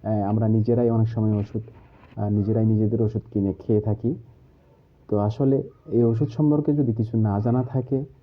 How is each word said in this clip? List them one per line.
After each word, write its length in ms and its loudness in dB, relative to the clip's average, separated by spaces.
আহ, 260 -2
আমরা 200 2
নিজেরাই 420 2
অনেক 180 2
সময় 280 0
ওষুধ, 260 -4
আহ, 120 -4
নিজেরাই 380 0
নিজেদের 360 2
ওষুধ 200 -2
কিনে 200 0
খেয়ে 280 0
থাকি। 340 -2
তো 100 0
আসলে 440 0
এই 160 2
ওষুধ 260 2
সম্পর্কে 440 2
যদি 200 0
কিছু 240 -2
না 240 2
জানা 220 0
থাকে 420 -4